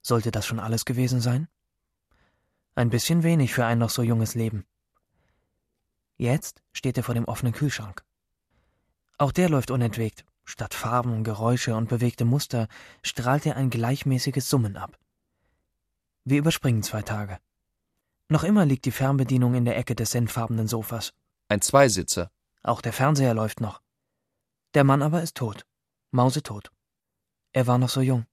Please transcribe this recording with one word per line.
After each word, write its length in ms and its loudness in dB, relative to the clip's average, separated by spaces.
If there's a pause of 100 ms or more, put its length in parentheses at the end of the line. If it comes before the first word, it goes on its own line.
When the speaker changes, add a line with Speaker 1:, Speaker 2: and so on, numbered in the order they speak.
Speaker 1:
Sollte 320 0
das 120 -4
schon 140 -4
alles 260 -4
gewesen 360 0
sein? 260 0 (1300)
Ein 160 2
bisschen 320 2
wenig 320 2
für 100 2
ein 140 2
noch 120 2
so 120 -2
junges 320 0
Leben. 320 -4 (1500)
Jetzt 460 -2 (100)
steht 240 -2
er 80 -2
vor 100 -2
dem 120 0
offenen 260 -2
Kühlschrank. 520 -4 (1120)
Auch 120 2
der 180 2
läuft 220 2
unentwegt. 540 -2 (200)
Statt 300 -10
Farben, 480 -2
Geräusche 540 0
und 120 -2
bewegte 360 0
Muster 420 0 (380)
strahlt 420 0
er 100 -2
ein 140 0
gleichmäßiges 800 -2
Summen 260 2
ab. 220 -14 (1300)
Wir 140 2
überspringen 440 0
zwei 200 -6
Tage. 360 -8 (880)
Noch 160 2
immer 200 4
liegt 200 2
die 80 -2
Fernbedienung 600 2
in 100 2
der 120 0
Ecke 180 -4
des 180 -4
senffarbenen 560 -2
Sofas. 440 -6 (360)
Speaker 2:
Ein 120 0
Zweisitzer. 680 2 (320)
Speaker 1:
Auch 180 -2
der 120 -4
Fernseher 420 2
läuft 260 -4
noch. 220 -8 (920)
Der 100 6
Mann 180 4
aber 200 0
ist 140 -8
tot. 300 -8 (460)
Mausetot. 580 0 (840)
Er 140 2
war 120 4
noch 100 2
so 120 -2
jung. 320 2